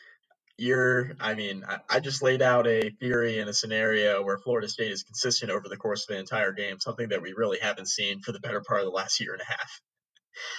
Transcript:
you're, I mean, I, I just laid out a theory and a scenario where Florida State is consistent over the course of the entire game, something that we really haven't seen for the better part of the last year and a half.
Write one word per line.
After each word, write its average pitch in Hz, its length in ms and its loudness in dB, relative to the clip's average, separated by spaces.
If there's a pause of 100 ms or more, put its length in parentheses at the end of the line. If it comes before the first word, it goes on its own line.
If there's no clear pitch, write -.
(580)
you're, 127 600 2
I 110 140 -2
mean, 98 320 -8
I, 98 120 -4 (100)
I 127 120 2
just 135 200 -4
laid 131 220 4
out 123 240 6
a 110 320 4
theory 117 400 2
and 104 100 -4
a 104 60 -2
scenario 110 680 2
where 98 160 0
Florida 110 300 0
State 110 220 -2
is 95 140 -6
consistent 120 460 -2
over 98 180 -2
the 98 80 -8
course 104 260 -2
of - 60 -8
the 101 100 -4
entire 98 340 0
game, 98 280 -6
something 113 300 -6
that 95 120 0
we 92 100 -10
really 104 280 0
haven't 98 280 -2
seen 101 320 -2
for 113 120 -6
the - 80 -10
better 101 200 -2
part 104 200 0
of 98 60 0
the 90 60 -2
last - 280 0
year - 120 -6
and - 80 -8
a - 40 -10
half. - 360 -8 (800)